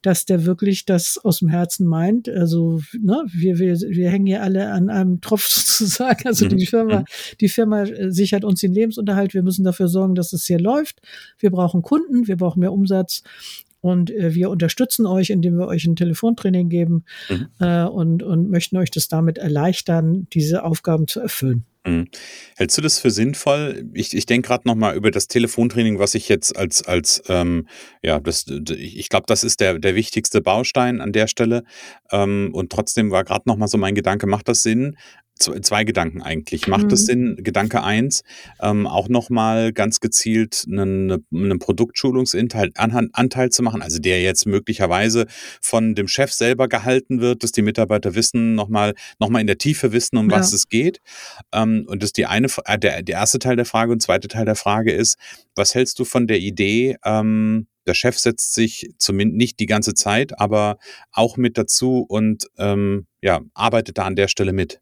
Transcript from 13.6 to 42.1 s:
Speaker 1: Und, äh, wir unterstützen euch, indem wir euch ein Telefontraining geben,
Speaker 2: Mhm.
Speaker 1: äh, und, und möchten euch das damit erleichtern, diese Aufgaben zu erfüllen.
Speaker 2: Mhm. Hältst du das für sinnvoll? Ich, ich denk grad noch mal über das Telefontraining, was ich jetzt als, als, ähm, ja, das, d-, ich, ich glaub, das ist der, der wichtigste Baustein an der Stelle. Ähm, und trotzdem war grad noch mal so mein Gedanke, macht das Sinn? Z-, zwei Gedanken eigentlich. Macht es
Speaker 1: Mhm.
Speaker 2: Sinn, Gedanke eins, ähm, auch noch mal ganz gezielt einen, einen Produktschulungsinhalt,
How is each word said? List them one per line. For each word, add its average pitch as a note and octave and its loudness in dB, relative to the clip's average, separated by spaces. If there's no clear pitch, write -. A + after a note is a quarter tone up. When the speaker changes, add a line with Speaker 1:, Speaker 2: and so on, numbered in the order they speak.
Speaker 1:
Und, F3+ 0
äh, F#3 -2
wir F3+ 2
unterstützen G3+ 0
euch, F#3 2
indem F3 2
wir F3+ -2
euch E3+ -2
ein E3+ 2
Telefontraining F3+ 0
geben, E3+ 0
Speaker 2:
Mhm. F#2+ -2
Speaker 1:
äh, F3 2
und, E3+ 0
und E3+ 0
möchten F3 0
euch F3+ 2
das - -4
damit D#3+ 0
erleichtern, E3 0
diese D#3+ 2
Aufgaben D#3+ 0
zu - -6
erfüllen. C3 -2
Speaker 2:
Mhm. E2+ -2
Hältst - 0
du D3+ -2
das D3+ 0
für A#2+ 2
sinnvoll? C3+ -2
Ich, - -6
ich A#2+ -2
denk B2 2
grad B2 -2
noch A#2+ 2
mal G#2+ 2
über G2+ 2
das G2+ -2
Telefontraining, A#2 2
was G2+ 0
ich G#2 -4
jetzt - 0
als, F#2+ -2
als, F2 0
ähm, F2 0
ja, D#2+ 0
das, D#2+ -4
d-, D2 -8
ich, - -12
ich - -12
glaub, - 0
das A2 2
ist - 0
der, F#2 2
der F#2 2
wichtigste - 0
Baustein B2 0
an G2+ -6
der A2 2
Stelle. A#2 0
Ähm, G2+ 0
und F2+ -4
trotzdem G#2+ 0
war F#2+ 2
grad G2 -4
noch A2 2
mal G#2+ 0
so A2 0
mein G2 0
Gedanke, G2+ 0
macht G2 0
das A#2 0
Sinn? B2+ 0
Z-, - -2
zwei G#2 2
Gedanken F2 -2
eigentlich. - -6
Macht C#3+ 2
es G3+ 4
Speaker 1:
Mhm. - 2
Speaker 2:
Sinn, B2 0
Gedanke G#2 0
eins, A2 0
ähm, G#2 0
auch F#2+ -2
noch A#2+ 0
mal A2+ 2
ganz A2 -2
gezielt A2 0
einen, F#2+ 0
einen F#2 0
Produktschulungsinhalt, A#2 0